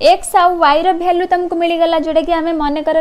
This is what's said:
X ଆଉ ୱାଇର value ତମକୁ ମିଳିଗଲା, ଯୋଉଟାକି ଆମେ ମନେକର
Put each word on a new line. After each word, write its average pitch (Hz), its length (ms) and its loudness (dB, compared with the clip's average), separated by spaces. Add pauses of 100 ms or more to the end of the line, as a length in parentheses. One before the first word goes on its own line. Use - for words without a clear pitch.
X 339 340 2
ଆଉ 359 200 4
ୱାଇର 330 400 2
value 349 320 -2
ତମକୁ 359 280 -2
ମିଳିଗଲା, 339 440 0
ଯୋଉଟାକି 320 340 -2
ଆମେ 330 220 -2
ମନେକର 302 460 -2